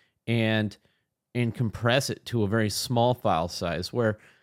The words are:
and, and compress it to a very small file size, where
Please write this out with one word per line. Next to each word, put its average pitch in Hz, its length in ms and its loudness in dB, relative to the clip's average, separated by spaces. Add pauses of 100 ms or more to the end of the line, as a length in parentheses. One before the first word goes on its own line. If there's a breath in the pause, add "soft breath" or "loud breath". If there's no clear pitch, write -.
(260)
and, 110 520 0 (580)
and 120 180 0
compress 120 560 0
it - 180 -8
to 117 160 0
a 101 40 0
very 107 220 2
small 120 440 0
file 87 360 0
size, 85 420 -6
where 110 260 0 (260 soft breath)